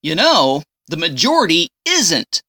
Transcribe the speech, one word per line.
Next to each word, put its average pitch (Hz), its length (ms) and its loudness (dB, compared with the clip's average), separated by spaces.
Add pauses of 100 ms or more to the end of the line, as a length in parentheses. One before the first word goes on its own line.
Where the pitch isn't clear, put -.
You 156 140 -4
know, 165 480 2 (240)
the 165 80 -6
majority 170 720 0 (180)
isn't 233 640 -2